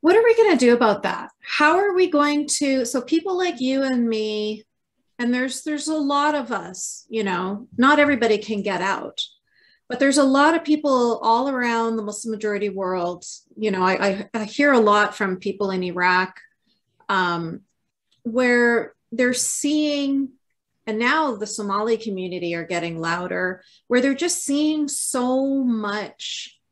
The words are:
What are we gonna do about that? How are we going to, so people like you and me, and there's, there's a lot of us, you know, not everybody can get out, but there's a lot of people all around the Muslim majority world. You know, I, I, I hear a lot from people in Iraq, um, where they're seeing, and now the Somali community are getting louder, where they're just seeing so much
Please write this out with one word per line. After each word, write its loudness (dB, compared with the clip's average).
What 4
are 6
we 6
gonna 6
do 6
about 2
that? -4
How 2
are 2
we 2
going 0
to, 0
so -2
people -2
like -2
you 0
and 0
me, -4
and 0
there's, -4
there's -6
a -2
lot 0
of -4
us, -10
you -4
know, -4
not 4
everybody 4
can -6
get -4
out, -4
but -8
there's 4
a 6
lot 4
of -2
people 2
all 2
around -2
the -4
Muslim -8
majority -4
world. -4
You -2
know, 0
I, 2
I, -2
I -4
hear 2
a 8
lot 4
from -2
people -4
in -2
Iraq, 0
um, -2
where 2
they're 0
seeing, -2
and -4
now 0
the -8
Somali -2
community -6
are -6
getting -6
louder, -4
where 2
they're 2
just -4
seeing 0
so -2
much -6